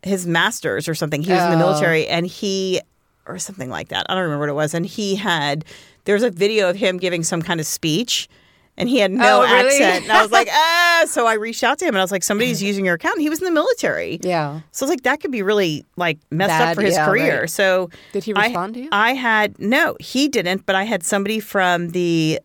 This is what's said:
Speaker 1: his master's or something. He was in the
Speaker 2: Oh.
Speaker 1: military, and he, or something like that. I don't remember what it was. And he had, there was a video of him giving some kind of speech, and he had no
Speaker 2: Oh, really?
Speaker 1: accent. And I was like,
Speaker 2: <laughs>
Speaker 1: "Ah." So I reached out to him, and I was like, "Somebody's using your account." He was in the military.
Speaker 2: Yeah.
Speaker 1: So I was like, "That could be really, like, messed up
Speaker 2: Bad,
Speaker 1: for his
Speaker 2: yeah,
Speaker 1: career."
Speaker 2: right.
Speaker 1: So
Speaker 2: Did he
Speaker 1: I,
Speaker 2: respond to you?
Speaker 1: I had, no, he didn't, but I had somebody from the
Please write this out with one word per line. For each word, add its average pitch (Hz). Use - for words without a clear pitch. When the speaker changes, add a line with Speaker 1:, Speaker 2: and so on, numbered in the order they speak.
Speaker 1:
his 185
master's 165
or 160
something. 151
He 180
was 180
in 175
the 170
Speaker 2:
Oh. 160
Speaker 1:
military, 156
and 170
he, 190
or 185
something 190
like 87
that. 95
I -
don't 185
remember 147
what 147
it 143
was. 151
And 170
he 196
had, 156
there 202
was 208
a 240
video 196
of 175
him 190
giving 175
some 165
kind 170
of 151
speech, -
and -
he 262
had 196
no 240
Speaker 2:
Oh, -
really? 247
Speaker 1:
accent. 190
And 214
I 214
was 208
like, 226
Speaker 2:
<laughs> -
Speaker 1:
"Ah." 339
So 247
I 220
reached 220
out 262
to 370
him, 330
and 190
I 190
was 180
like, 190
"Somebody's 214
using 196
your 180
account." 349
He 302
was 311
in 359
the 359
military. 294
Speaker 2:
Yeah. 160
Speaker 1:
So -
I -
was -
like, 349
"That 262
could 302
be 233
really, 185
like, 165
messed 180
up 160
Speaker 2:
Bad, 170
Speaker 1:
for 196
his 185
Speaker 2:
yeah, 156
Speaker 1:
career." 202
Speaker 2:
right. 165
Speaker 1:
So 185
Speaker 2:
Did 196
he 214
Speaker 1:
I, 202
Speaker 2:
respond 214
to 247
you? 285
Speaker 1:
I 220
had, 226
no, 285
he 277
didn't, 190
but 190
I 190
had 202
somebody 202
from 180
the 165